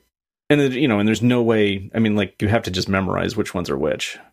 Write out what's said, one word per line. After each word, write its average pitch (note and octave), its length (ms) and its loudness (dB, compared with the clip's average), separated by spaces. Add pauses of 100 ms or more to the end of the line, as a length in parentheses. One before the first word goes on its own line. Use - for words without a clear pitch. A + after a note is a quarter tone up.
(500)
And D3 100 4
then, C3+ 120 2
you C3+ 160 0
know, G#2+ 100 2
and G#2 100 2
there's G#2+ 140 0
no B2 200 4
way. G#2 520 0
I A2+ 40 -2
mean, G#2+ 160 2
like, G2+ 280 -2
you G#2 60 2
have A2 160 0
to F#2+ 60 -8
just F#2 180 -4
memorize F#2+ 480 -2
which - 180 -4
ones F2+ 160 -4
are C#2 80 -2
which. - 400 -4 (140)